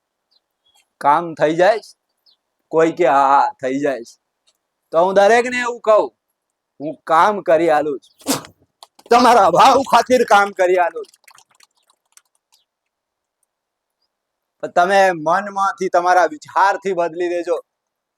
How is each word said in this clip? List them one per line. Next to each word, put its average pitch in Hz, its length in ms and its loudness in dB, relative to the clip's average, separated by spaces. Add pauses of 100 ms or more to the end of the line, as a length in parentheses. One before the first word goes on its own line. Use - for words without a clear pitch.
(1000)
કામ 160 340 -2
થઈ 156 220 -2
જાય? 208 240 2 (880)
કોઈ 160 240 0
કે 170 140 -2
"હા, 139 220 2
હા, 131 220 2 (120)
થઈ 135 180 -6
જાય." 135 220 -6 (880)
તો 165 140 0
હું 190 100 -2
દરેકને 233 440 2
એવું 240 220 -6
કહું, 208 300 2 (720)
હું 147 140 -12
કામ 180 480 0
કરી 165 260 0
આલું 147 320 -2
છું, - 320 -12 (760)
તમારા 233 400 4
ભાવ 247 320 4
ખાતિર 233 460 0
કામ 202 220 2
કરી 185 260 0
આલું 165 280 -4
છું. - 300 -20 (3250)
પણ 151 80 -12
તમે 190 440 2
મનમાંથી, 190 760 -4
તમારા 180 380 2
વિચારથી 185 680 -4
બદલી 170 360 -6
દેજો, 170 360 -6 (540)